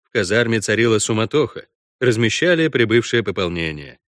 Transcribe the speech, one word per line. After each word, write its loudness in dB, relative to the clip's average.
в -20
казарме 0
царила 0
суматоха, -2
размещали 2
прибывшее 2
пополнение. -6